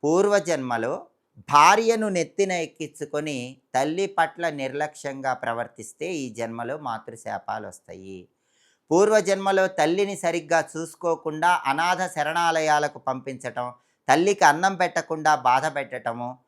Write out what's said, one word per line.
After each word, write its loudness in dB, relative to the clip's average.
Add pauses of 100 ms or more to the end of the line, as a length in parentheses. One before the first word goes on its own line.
పూర్వజన్మలో 0 (560)
భార్యను 6
నెత్తిన 0 (100)
ఎక్కించుకొని -6 (340)
తల్లి 0
పట్ల -2
నిర్లక్ష్యంగా -6
ప్రవర్తిస్తే -8
ఈ -6
జన్మలో -8
మాతృశాపాలు -10
వస్తాయి. -18 (720)
పూర్వజన్మలో 2
తల్లిని 0
సరిగ్గా 0
చూసుకోకుండా -2 (140)
అనాథ 0
శరణాలయాలకు 0
పంపించటం, -8 (400)
తల్లికి 4
అన్నం 4
పెట్టకుండా 0
బాధ 2
పెట్టటము -8 (180)